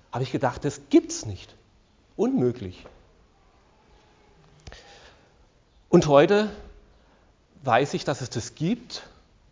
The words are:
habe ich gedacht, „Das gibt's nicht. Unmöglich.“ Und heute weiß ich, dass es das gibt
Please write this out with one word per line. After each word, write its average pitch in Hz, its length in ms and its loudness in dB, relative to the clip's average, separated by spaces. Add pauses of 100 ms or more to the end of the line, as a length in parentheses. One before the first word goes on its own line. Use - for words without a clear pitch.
(100)
habe 127 140 -4
ich 123 80 -10
gedacht, 123 320 -4
„Das 143 240 -6
gibt's - 380 2
nicht. - 280 -12 (640)
Unmöglich.“ 127 680 -2 (3000)
Und 175 160 6
heute 175 420 6 (1160)
weiß 135 280 2
ich, 175 120 -6
dass 143 180 -4
es 120 80 -10
das - 240 -8
gibt - 480 -4 (480)